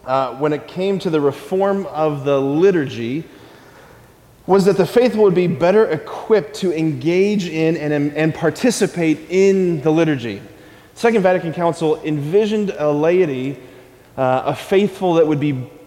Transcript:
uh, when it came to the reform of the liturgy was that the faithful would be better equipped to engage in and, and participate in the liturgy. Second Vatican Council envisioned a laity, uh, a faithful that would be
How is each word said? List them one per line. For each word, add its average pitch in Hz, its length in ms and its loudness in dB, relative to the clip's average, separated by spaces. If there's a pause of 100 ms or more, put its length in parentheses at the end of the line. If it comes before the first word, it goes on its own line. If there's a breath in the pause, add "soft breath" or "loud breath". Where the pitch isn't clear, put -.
uh, 131 320 -2
when 147 160 -2
it 147 160 -6
came 190 320 -4
to 185 100 -4
the 160 100 2
reform 190 680 0
of 147 360 -2
the 139 180 0
liturgy 139 840 0 (1200 loud breath)
was 185 200 4
that 190 100 4
the 185 100 2
faithful 214 380 2
would 190 100 4
be 175 140 2
better 180 380 2
equipped - 680 -2
to 180 160 -2
engage 165 760 0
in 160 280 0
and, 147 160 -4
and 147 400 0
participate 170 840 0 (120)
in 185 500 2
the 151 100 2
liturgy. 143 500 0 (540 loud breath)
Second 226 280 2
Vatican 180 300 2
Council 165 520 -2
envisioned 190 760 0
a 151 140 0
laity, 147 680 0 (580 loud breath)
uh, 131 300 0
a 147 80 -2
faithful 190 600 0
that 160 120 4
would 151 140 0
be 135 280 -4 (180)